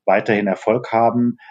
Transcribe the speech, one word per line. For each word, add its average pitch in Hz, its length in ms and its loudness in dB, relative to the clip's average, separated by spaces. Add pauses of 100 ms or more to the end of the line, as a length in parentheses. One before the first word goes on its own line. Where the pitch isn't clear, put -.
weiterhin 104 420 0
Erfolg 110 440 -2
haben. 117 460 0 (140)